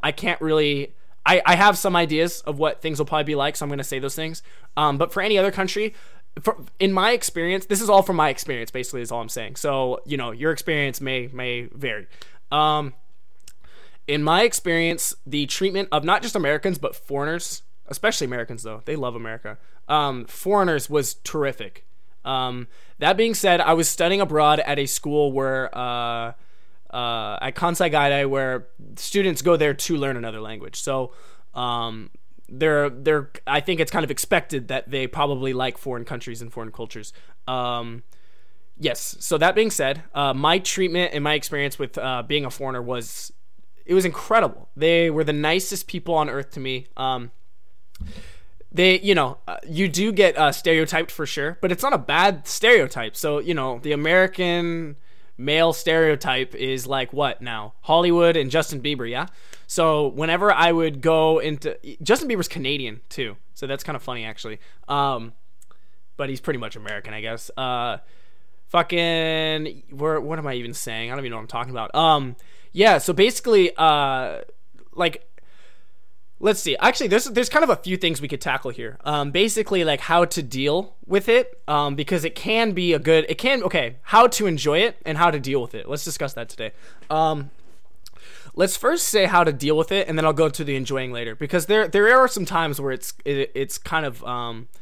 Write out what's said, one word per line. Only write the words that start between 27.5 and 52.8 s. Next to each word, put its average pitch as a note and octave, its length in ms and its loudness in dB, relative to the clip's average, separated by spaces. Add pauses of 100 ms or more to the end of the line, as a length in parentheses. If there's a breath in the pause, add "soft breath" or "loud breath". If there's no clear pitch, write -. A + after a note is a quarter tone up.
Kansai E3+ 380 2
Gaidai, C#3+ 360 4
where C3 380 -2 (300)
students F#3+ 440 0
go E3+ 160 6
there D3 180 4
to D#3+ 220 -2
learn C3+ 200 0
another A2+ 240 -6
language. G#2+ 400 -10
So, C3 320 -2 (420 soft breath)
um, A#2 560 -4 (360)
they're, D3 440 2
they're, C#3+ 400 2 (160)
I C#3+ 140 2
think E3 200 0
it's D#3 100 0
kind E3 140 0
of C3+ 60 -2
expected D3 580 0
that C3 220 -6
they C3 160 -2
probably C3 480 -2
like B2+ 240 -2
foreign A#2+ 260 -6
countries A#2+ 380 -8
and A2+ 100 -10
foreign A2+ 180 -8
cultures. A2 420 -10 (360 soft breath)
Um, A#2+ 540 -4 (760)
yes. - 400 -2
So - 200 0
that F3 160 6
being G#3+ 160 4
said, C#3+ 320 -2 (120)
uh, C#3 200 0
my D3+ 240 4
treatment F3+ 560 0
and D3 100 -2
my D3+ 100 2
experience C#3+ 440 -2
with, C3 180 -6
uh, B2 260 -2
being C#3+ 220 -2
a B2 60 -6
foreigner C3 320 -6
was, A#2+ 500 -6 (540)
it E3+ 80 2
was F#3 100 6
incredible. F3+ 720 0
They E3 340 4
were D#3 140 2
the D3+ 80 2
nicest E3+ 540 0
people F3 280 -4
on D3+ 140 2
earth C3+ 240 -6
to C#3+ 80 -10
me. B2+ 260 -6 (100)
Um, C3 340 -4 (1400 loud breath)
they, F#3 300 6
you G3+ 140 4
know, C#3 240 2 (100)
uh, - 80 -6 (100)
you E3 220 0
do F#3+ 240 0
get, F#3 240 6
uh, D3+ 160 6
stereotyped D#3+ 580 2
for D3+ 160 -6
sure, D3+ 340 -4
but F3+ 120 2
it's F3+ 100 -2
not C#4 100 2
a G3+ 60 4
bad D#3+ 480 2
stereotype. C3+ 720 4